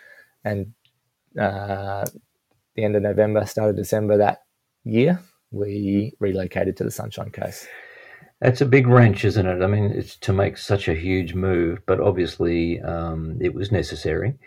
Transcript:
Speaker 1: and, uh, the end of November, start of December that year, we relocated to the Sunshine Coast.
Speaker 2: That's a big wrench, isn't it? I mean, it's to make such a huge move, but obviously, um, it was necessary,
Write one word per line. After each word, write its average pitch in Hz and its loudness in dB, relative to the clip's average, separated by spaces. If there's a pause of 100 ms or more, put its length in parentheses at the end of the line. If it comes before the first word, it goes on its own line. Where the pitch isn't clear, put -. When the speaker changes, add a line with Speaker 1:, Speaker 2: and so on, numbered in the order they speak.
(440)
Speaker 1:
and, 101 -6 (640)
uh, 98 -6 (720)
the 110 -2
end 104 0
of 101 2
November, 104 2
start 107 0
of 95 -4
December 104 0
that 101 2 (400)
year, 131 2 (320)
we 101 -2
relocated 95 -2
to - -6
the 113 -2
Sunshine 104 -10
Coast. - -12 (720)
Speaker 2:
That's 127 2
a 143 4
big 123 6
wrench, 120 8
isn't 92 2
it? 90 -2
I 92 4
mean, 104 2
it's - -8
to - -2
make - 0
such - -2
a 85 0
huge 87 -2
move, 90 0
but 92 2
obviously, 85 0
um, 82 -6
it - -2
was 98 -8
necessary, 85 -2 (120)